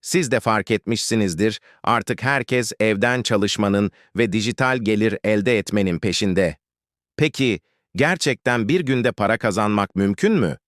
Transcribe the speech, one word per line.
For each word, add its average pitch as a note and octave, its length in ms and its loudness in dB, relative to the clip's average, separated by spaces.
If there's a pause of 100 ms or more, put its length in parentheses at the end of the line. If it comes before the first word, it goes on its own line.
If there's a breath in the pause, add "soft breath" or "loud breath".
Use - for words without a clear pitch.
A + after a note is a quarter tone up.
Siz E3 300 0
de B2 80 2
fark G#2+ 320 0
etmişsinizdir, G#2+ 880 0 (220 soft breath)
artık A2+ 400 0
herkes B2+ 560 -2
evden A2 420 2
çalışmanın G2+ 720 0 (260 soft breath)
ve G#2+ 160 2
dijital A#2+ 440 0
gelir G#2+ 460 0
elde G#2+ 340 2
etmenin F#2+ 420 0
peşinde. F#2 580 0 (600)
Peki, C3 420 0 (360)
gerçekten B2 760 0
bir F3+ 120 0
günde B2+ 300 0
para G#2+ 260 0
kazanmak G#2 580 0
mümkün G2 380 0
mü? G#2+ 240 0 (100)